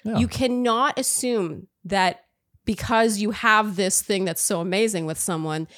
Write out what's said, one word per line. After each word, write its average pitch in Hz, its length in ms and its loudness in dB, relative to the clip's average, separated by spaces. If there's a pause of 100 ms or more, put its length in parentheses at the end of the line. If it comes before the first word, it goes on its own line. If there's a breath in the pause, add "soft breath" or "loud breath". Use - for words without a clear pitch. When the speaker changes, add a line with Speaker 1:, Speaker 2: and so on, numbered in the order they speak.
Speaker 1:
Yeah. 220 140 -2
Speaker 2:
You 233 100 2
cannot 247 720 0
assume 226 720 -2 (160)
that 185 380 0 (440)
because 226 540 2
you 214 120 0
have 214 440 2
this 190 260 0
thing 190 240 0
that's 165 160 -4
so 185 180 0
amazing 185 460 0
with 156 140 -6
someone, 160 480 -2 (100 loud breath)